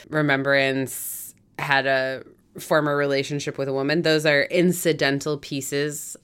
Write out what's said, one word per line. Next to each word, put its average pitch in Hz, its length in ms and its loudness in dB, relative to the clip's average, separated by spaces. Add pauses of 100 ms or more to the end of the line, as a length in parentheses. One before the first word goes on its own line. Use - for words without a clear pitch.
(100)
Remembrance 135 1200 0 (240)
had 139 280 2
a 131 380 0 (340)
former 151 380 2
relationship 143 600 -2
with 139 120 -4
a 135 40 -4
woman. 143 300 0
Those 156 240 2
are 143 180 4
incidental 151 920 0
pieces 143 840 -6